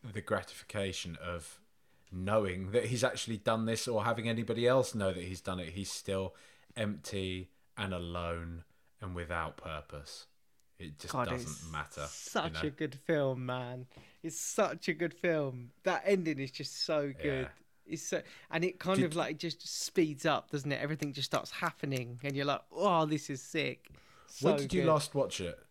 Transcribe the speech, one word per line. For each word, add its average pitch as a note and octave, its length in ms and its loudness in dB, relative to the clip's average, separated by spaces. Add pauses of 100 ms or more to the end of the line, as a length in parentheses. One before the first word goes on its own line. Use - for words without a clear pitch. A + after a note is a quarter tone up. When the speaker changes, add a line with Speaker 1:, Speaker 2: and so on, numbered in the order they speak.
Speaker 1:
the G#2+ 160 -6
gratification F#2+ 960 -4
of F2 440 -8 (520)
knowing F#2+ 600 2
that A#2 140 4
he's A#2 160 2
actually A#2 360 0
done A2+ 260 2
this A2+ 240 0
or A2 160 2
having A2+ 240 0
anybody A#2 380 2
else B2+ 280 6
know G2 180 2
that F2+ 120 -4
he's F#2 160 -6
done F#2 180 -2
it. E2 120 -6
He's F#2 200 -6
still F#2+ 440 -2 (420)
empty F#2+ 760 -2 (280)
and G2 160 -2
alone E2+ 720 -4 (360)
and F#2 140 -6
without E2 420 -4
purpose. D2 680 -10 (520)
It D#2 200 -14
just - 140 -10
Speaker 2:
God, C3 120 0
Speaker 1:
doesn't D#2+ 380 -4
Speaker 2:
it's - 0 -
Speaker 1:
matter, D2 480 -6 (320)
you E3 80 -2
Speaker 2:
such - 0 -
Speaker 1:
know? - 140 -2
Speaker 2:
a D3+ 60 0
good C#3 240 -6
film, C3+ 520 2
man. B2+ 400 -4 (360)
It's D#3+ 160 -8
such E3 500 0
a F3+ 60 2
good D#3+ 200 -2
film. C3+ 560 0 (140)
That F3+ 200 2
ending F3 340 4
is C3+ 120 -4
just - 340 -6
so C#3+ 340 2
good. C3+ 300 0
Speaker 1:
Yeah. - 0 - (380)
Speaker 2:
It's - 160 -6
so, - 200 -2 (280)
and E3 140 2
it F3+ 140 0
kind F#3 240 4
Speaker 1:
Did - 20 8
Speaker 2:
of, D#3 120 0
like, D3+ 220 0
just - 280 -6
speeds D3+ 600 0
up, D3 240 2
doesn't C#3+ 200 -2
it? C#3 100 2
Everything C#3+ 340 -2
just C#3+ 120 -2
starts - 240 0
happening, B2+ 720 -2
and C#3 140 -2
you're C#3 80 2
like, C#3+ 160 2 (100)
"Oh, E3+ 360 6
this D3+ 240 -2
is C3+ 100 -4
sick." C#3 480 -2 (520)
Speaker 1:
When D3+ 140 8
Speaker 2:
So - 20 4
Speaker 1:
did C#3 180 0
you F#3 80 6
Speaker 2:
good. E3 40 6
Speaker 1:
last D#3 280 6
watch C3+ 260 2
it? E2+ 180 -4 (120)